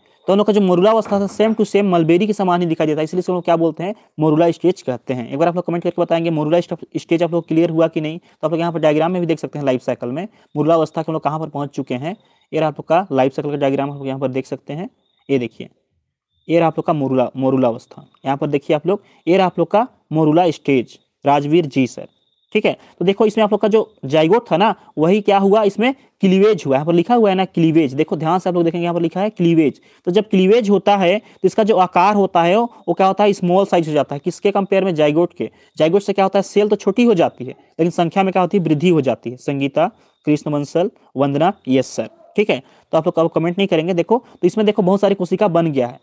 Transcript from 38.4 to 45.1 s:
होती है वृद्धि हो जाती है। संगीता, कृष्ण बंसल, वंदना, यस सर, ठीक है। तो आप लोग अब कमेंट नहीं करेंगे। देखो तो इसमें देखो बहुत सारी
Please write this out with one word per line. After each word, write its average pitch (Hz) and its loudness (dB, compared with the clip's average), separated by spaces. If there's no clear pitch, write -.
होती 180 0
है 180 0
वृद्धि 160 0
हो 160 4
जाती 120 -4
है। 127 -12
संगीता, 139 -2
कृष्ण 151 -2
बंसल, 147 -2
वंदना, 143 0
यस 127 2
सर, - -8
ठीक 208 0
है। 131 -2
तो 156 2
आप 160 -2
लोग 170 0
अब 165 2
कमेंट 170 -2
नहीं 196 0
करेंगे। 170 0
देखो 214 0
तो - -2
इसमें 214 -2
देखो 208 2
बहुत 190 0
सारी - 2